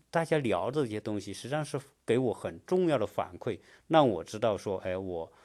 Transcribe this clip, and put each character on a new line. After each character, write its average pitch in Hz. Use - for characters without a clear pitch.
大 165
家 156
聊 104
的 147
这 120
些 107
东 107
西， 98
实 -
际 117
上 147
是 139
给 113
我 123
很 85
重 185
要 147
的 107
反 87
馈， 104
让 156
我 87
知 107
道 107
说， 95
哎， 92
我， 90